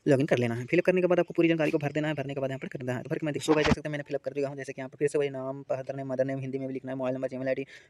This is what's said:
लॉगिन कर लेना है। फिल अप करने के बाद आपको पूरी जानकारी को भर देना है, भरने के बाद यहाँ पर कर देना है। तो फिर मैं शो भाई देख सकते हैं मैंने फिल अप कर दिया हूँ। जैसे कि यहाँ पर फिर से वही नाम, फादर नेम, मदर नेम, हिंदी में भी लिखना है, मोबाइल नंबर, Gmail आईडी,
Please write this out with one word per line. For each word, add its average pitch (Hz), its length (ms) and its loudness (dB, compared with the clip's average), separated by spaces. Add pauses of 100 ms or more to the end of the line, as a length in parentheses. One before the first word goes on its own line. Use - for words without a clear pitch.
लॉगिन 139 180 6
कर 135 120 4
लेना 120 180 2
है। 123 100 -4
फिल 180 140 2
अप 175 60 4
करने 180 160 2
के 180 60 4
बाद 175 120 4
आपको 170 140 0
पूरी 170 140 4
जानकारी 160 240 4
को 160 60 2
भर 147 140 0
देना 151 160 0
है, 156 60 0
भरने 139 200 -4
के 139 60 -6
बाद 135 100 0
यहाँ 135 100 -6
पर - 80 -8
कर - 120 -10
देना 127 140 -4
है। 123 100 -6
तो 139 60 -10
फिर 151 140 -4
मैं 151 120 -2
शो 127 180 2
भाई 151 100 4
देख 147 100 4
सकते 151 140 -6
हैं 151 40 -4
मैंने 143 120 -4
फिल 147 120 -4
अप - 80 -2
कर 131 100 -6
दिया 139 160 0
हूँ। 143 80 -10
जैसे 135 160 -8
कि - 80 -8
यहाँ 131 80 -6
पर 135 80 -18
फिर 147 100 2
से 156 100 0
वही 143 120 2
नाम, 135 340 -6
फादर 135 320 -4
नेम, 135 120 -4
मदर 131 180 2
नेम, 135 140 -2
हिंदी 131 200 -4
में 135 80 -4
भी 131 60 -6
लिखना 131 180 -8
है, 135 60 -6
मोबाइल 131 180 -2
नंबर, 131 140 -2
Gmail 131 180 -6
आईडी, 131 180 -2 (240)